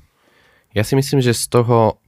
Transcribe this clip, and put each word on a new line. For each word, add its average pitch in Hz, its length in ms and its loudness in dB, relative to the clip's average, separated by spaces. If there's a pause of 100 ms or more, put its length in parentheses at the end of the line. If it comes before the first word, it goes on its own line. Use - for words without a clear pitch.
(760)
Ja 107 80 0
si - 80 -10
myslím, 135 320 0
že 120 80 0
z - 160 -6
toho 117 600 0